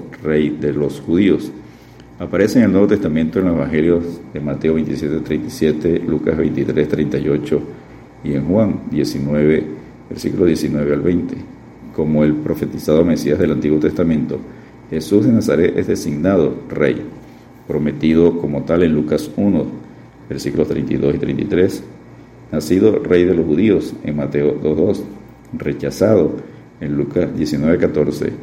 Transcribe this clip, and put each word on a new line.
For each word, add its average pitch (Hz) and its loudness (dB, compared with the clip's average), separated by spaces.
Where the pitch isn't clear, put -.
Rey 76 2
de 71 -2
los 71 -2
Judíos. 87 2
Aparece 98 2
en 113 6
el 98 4
Nuevo 101 6
Testamento 82 0
en 92 2
los 85 2
Evangelios 80 2
de 78 -8
Mateo 73 -2
veintisiete 76 -2
treinta 76 -4
y - -10
siete, 80 0
Lucas 78 0
veintitrés 73 0
treinta 76 -2
y 73 -2
ocho 73 0
y 73 -4
en 69 -2
Juan 95 0
diecinueve, 73 0
versículos - 0
diecinueve 73 0
al 73 -2
veinte. 87 0
Como 76 2
el 76 2
profetizado 78 0
Mesías 78 0
del 82 2
Antiguo 73 0
Testamento, 78 0
Jesús 101 2
de 123 4
Nazaret 90 2
es - -2
designado 78 0
Rey, 69 0
prometido 80 2
como 71 -4
tal 85 2
en 80 4
Lucas 76 0
uno, 98 2
versículos 71 -2
treinta 71 -2
y - -2
dos 71 0
y - -4
treinta 73 -4
y - -4
tres, - 0
nacido 95 2
Rey 87 4
de 90 4
los 82 2
Judíos 92 2
en 73 -6
Mateo 71 0
dos 76 0
dos, 92 0
rechazado 80 0
en 73 -4
Lucas 76 -2
diecinueve 78 0
catorce 76 0